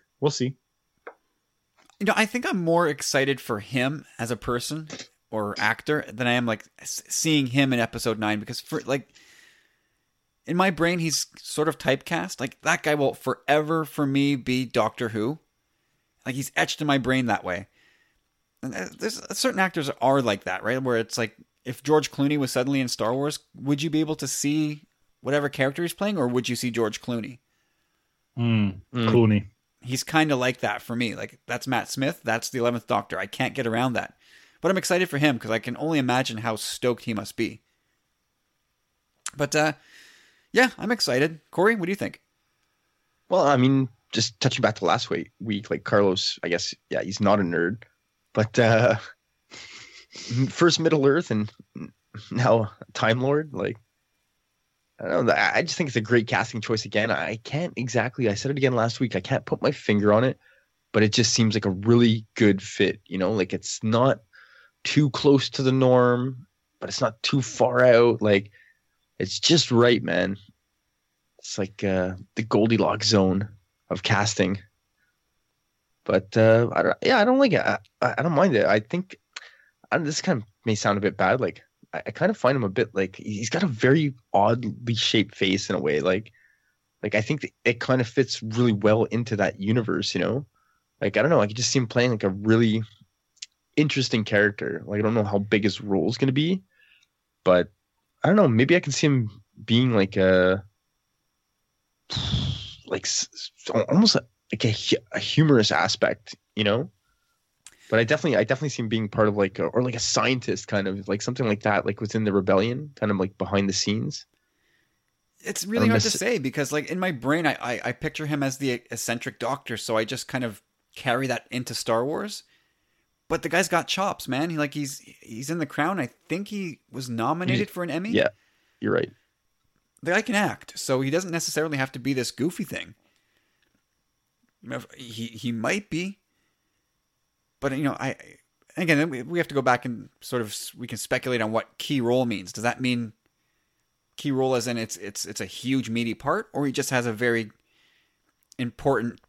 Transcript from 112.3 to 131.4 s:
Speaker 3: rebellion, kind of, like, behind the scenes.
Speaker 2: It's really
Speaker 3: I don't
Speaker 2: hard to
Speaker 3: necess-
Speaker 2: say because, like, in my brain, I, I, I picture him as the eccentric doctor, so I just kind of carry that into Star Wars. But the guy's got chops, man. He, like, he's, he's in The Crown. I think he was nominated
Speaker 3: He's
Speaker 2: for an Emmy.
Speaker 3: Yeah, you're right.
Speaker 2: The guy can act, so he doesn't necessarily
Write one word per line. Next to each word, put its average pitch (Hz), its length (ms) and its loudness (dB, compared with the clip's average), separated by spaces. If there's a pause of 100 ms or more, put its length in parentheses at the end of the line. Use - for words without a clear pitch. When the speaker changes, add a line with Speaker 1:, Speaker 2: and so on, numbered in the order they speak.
Speaker 3:
rebellion, 101 640 0
kind 104 160 -2
of, 101 80 0
like, 95 200 -4
behind 98 300 0
the 95 40 0
scenes. 107 540 -4 (1160)
Speaker 2:
It's - 260 -8
really 220 200 2
Speaker 3:
I - 20 6
don't - 20 4
Speaker 2:
hard 220 120 4
to 220 60 0
Speaker 3:
necess- 208 100 -2
Speaker 2:
say 214 200 -2
because, 135 320 -4
like, 147 200 -4
in 185 100 -4
my 185 100 -2
brain, 147 360 -2
I, 135 140 0
I, 123 260 -6
I 123 60 -4
picture 156 340 -8
him 147 160 -2
as 131 160 -4
the 139 120 -2
eccentric 117 680 -6
doctor, 127 380 -6
so 110 200 -2
I 110 80 2
just 120 240 -10
kind 127 160 -4
of 107 180 -8 (320)
carry 131 320 -2
that 123 240 -4
into 123 240 -6
Star 117 300 0
Wars. 202 400 -6 (880)
But 165 80 -2
the 165 80 -6
guy's 165 180 2
got 165 220 0
chops, - 400 -4
man. 143 220 -2
He, 160 80 -6
like, 147 160 -2
he's, 143 240 -8
he's - 500 -16
in 170 80 -4
The 165 80 -2
Crown. 170 340 -2
I 123 120 -4 (180)
think 190 200 -6
he 196 320 -10 (100)
was 127 180 -12
nominated 127 600 -2
Speaker 3:
He's - 60 -16
Speaker 2:
for 180 80 -6
an 170 80 -6
Emmy. 180 200 -4
Speaker 3:
Yeah, - 180 2 (500)
you're 104 140 -2
right. 87 180 -2 (920)
Speaker 2:
The 165 80 -4
guy 196 100 2
can 220 140 -4
act, 185 440 -2
so 131 220 0
he 135 80 -2
doesn't 170 220 -2
necessarily 156 480 -4